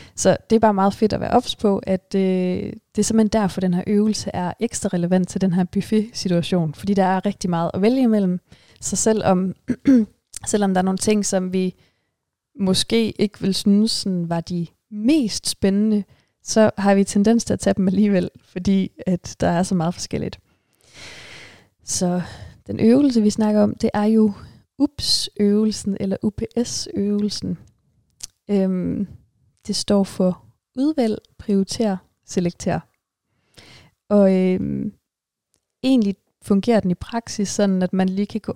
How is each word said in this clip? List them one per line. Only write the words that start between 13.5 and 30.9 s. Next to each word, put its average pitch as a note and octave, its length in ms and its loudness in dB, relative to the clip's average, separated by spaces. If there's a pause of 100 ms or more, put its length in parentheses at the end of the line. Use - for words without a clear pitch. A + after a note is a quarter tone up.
synes G#3 360 2
sådan F3+ 400 -4
var E3+ 100 -2
de E3+ 260 -4 (240)
mest A3 580 0
spændende, G#3 560 0 (400)
så G#3+ 340 4
har G3+ 160 4
vi G3 100 4
tendens A3 400 2
til - 80 -2
at F#3 80 -4
tage G3 140 2
dem F#3+ 140 0
alligevel, G3 420 2 (140)
fordi F#3+ 460 -2 (160)
at - 340 -4
der E3+ 80 2
er E3+ 140 2
så F#3+ 120 -2
meget E3+ 200 0
forskelligt. - 440 -8 (1500)
Så F3+ 380 -2 (440)
den - 140 -8
øvelse, A#3+ 420 4
vi G#3 80 2
snakker G#3+ 320 2
om, G#3 120 0
det - 200 -2
er G#3 100 0
jo A3 280 4 (460)
ups-øvelsen, G#3 1200 -2
eller G3 220 -2
U A3 80 -2
P - 120 -8 (220)
S-øvelsen. G3+ 920 -4 (920)
Øhm, F#3+ 560 -2 (600)
det G3+ 100 -4
står G3+ 280 2
for F#3 400 -2 (320)
udvælg, B3+ 420 0 (200)